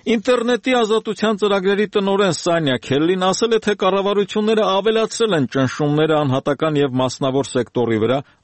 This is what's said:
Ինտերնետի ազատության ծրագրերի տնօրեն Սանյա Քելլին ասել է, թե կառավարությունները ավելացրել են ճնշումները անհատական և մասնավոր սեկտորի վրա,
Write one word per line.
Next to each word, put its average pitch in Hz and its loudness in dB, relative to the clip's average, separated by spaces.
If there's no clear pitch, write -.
Ինտերնետի 240 0
ազատության 220 0
ծրագրերի 196 0
տնօրեն 196 0
Սանյա 165 0
Քելլին 165 0
ասել 190 0
է, 220 2
թե 208 -2
կառավարությունները 202 0
ավելացրել 214 0
են 139 2
ճնշումները 147 0
անհատական 147 0
և 139 0
մասնավոր 131 0
սեկտորի 117 0
վրա, 113 2